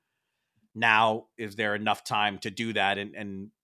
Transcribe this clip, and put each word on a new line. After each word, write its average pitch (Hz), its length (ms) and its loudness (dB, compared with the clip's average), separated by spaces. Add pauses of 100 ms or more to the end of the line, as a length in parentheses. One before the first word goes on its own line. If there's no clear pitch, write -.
(720)
now, 110 520 4 (120)
is 107 180 -8
there 104 200 -2
enough 104 280 -2
time 104 360 -2
to 110 120 -6
do 113 220 -4
that? 98 240 2
And, 101 180 -8
and, 101 340 -10 (140)